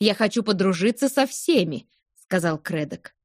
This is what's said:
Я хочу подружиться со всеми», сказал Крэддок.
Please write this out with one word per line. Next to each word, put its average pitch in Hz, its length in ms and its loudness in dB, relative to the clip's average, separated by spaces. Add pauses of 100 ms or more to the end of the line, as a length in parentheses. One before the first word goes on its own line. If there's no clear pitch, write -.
Я 208 140 2
хочу 214 280 0
подружиться 196 680 0
со 269 200 0
всеми», 175 600 0 (320)
сказал 170 380 0
Крэддок. 156 560 -8 (100)